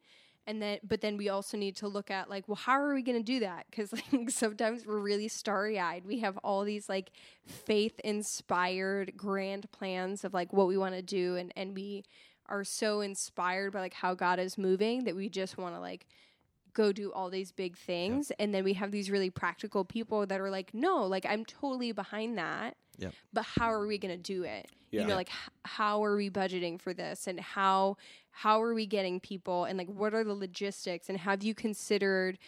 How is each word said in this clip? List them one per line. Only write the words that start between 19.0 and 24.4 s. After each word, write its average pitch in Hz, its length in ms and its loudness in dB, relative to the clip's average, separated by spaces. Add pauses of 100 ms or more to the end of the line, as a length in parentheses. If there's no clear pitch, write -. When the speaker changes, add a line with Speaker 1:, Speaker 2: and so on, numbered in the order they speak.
Speaker 1:
really 196 180 4
practical 190 540 -2
people 214 440 0
that 190 120 0
are 196 100 -2
like, 190 240 -6
"No, 277 320 4
like, 190 200 0
I'm 214 200 0
totally 254 460 -4
behind 214 460 -4
that. 160 400 -4 (200)
Speaker 2:
Yep. - 160 -6 (200)
Speaker 1:
But 220 100 2
how 233 280 2
are 214 160 0
we 214 100 -2
gonna 185 200 -4
do 180 260 -4